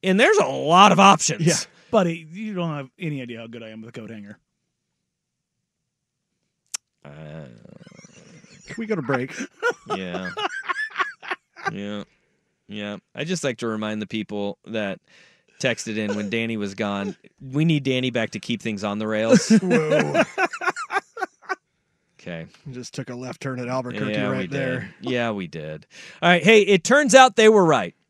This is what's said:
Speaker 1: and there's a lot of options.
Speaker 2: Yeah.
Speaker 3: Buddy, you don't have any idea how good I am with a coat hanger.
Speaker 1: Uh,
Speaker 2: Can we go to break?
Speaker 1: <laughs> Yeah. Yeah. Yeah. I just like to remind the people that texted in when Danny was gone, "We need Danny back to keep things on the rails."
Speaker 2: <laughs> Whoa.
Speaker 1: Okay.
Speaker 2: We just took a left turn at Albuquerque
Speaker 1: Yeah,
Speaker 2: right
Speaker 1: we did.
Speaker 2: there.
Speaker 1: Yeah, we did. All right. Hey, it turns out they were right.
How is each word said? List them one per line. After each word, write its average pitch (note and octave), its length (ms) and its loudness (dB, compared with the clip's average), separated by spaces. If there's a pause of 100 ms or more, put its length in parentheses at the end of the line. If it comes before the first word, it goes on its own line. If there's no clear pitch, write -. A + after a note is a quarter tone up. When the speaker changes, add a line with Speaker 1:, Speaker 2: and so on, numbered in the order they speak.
Speaker 1:
and F#3+ 160 4
there's G4 180 6
a - 80 4
lot D#3 460 6
of F3+ 80 4
options. E3+ 460 4
Speaker 2:
Yeah. E3 100 4 (340)
Speaker 3:
Buddy, E3+ 400 0
you G#3 240 -10
don't E3+ 220 -4
have C3+ 200 -10
any D3+ 240 -6
idea A#2 200 -12
how A2+ 80 -14
good A#2 160 -14
I A2 60 -16
am A2 100 -16
with A2 80 -16
a A#2 120 -20
coat G#2+ 100 -14
hanger. G#2+ 280 -16 (2750)
Speaker 1:
Uh, D2+ 420 -16 (1200)
Speaker 2:
Can - 120 -16
we A3+ 80 -8
go G#3 80 -2
to E3 80 -6
break? B2+ 360 -2
Speaker 1:
<laughs> B3 40 -8 (520)
Yeah. - 360 -8 (1400)
Yeah. G2+ 340 -10 (640)
Yeah. G#2 280 -10 (180)
I C#3 100 -16
just F3 200 -8
like B2+ 140 -4
to A#2+ 80 -6
remind G#2+ 340 -6
the G#2+ 60 -8
people G2+ 580 -8
that G#2 340 -6 (600)
texted A#2 380 -4
in G#2 180 -4
when G#2 140 -6
Danny A2+ 260 -4
was G2+ 180 -6
gone, G2+ 420 -6 (240)
"We C3+ 260 -2
need D3+ 160 2
Danny B2+ 280 -2
back A2+ 200 -4
to G#2+ 100 -10
keep A#2 220 -6
things G#2 200 -6
on G#2 160 -4
the G#2+ 80 -6
rails." A2 420 2
Speaker 2:
<laughs> A3 140 6
Whoa. D#3 600 2 (2000)
Speaker 1:
Okay. E2 280 -12 (200)
Speaker 2:
We C#3 60 -14
just B2 220 -14
took C3 160 -10
a B2 40 -10
left B2 280 -12
turn C3 180 -6
at B2 80 -8
Albuquerque A#2+ 440 -4
Speaker 1:
Yeah, G#2 160 -2
Speaker 2:
right G2+ 100 -2
Speaker 1:
we F#2+ 80 -4
did. - 60 -10
Speaker 2:
there. C3 500 -6
Speaker 1:
Yeah, A#2+ 300 -2
we G2 140 -6
did. D#2 400 -12 (360)
All E3+ 80 4
right. F3 120 4
Hey, G#3+ 200 8
it F#3+ 200 4
turns C#4 320 4
out C4 220 10
they A3 140 8
were G#3 140 6
right. A#2+ 300 2 (160)